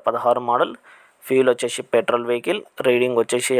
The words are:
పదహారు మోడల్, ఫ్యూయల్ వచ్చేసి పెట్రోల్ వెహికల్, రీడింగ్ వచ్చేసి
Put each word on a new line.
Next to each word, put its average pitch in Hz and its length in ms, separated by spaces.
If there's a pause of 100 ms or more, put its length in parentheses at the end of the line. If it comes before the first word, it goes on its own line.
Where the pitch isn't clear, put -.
పదహారు 120 340 (100)
మోడల్, 143 240 (520)
ఫ్యూయల్ 131 280
వచ్చేసి 123 260 (140)
పెట్రోల్ 120 380
వెహికల్, 160 300 (260)
రీడింగ్ 123 340
వచ్చేసి 123 380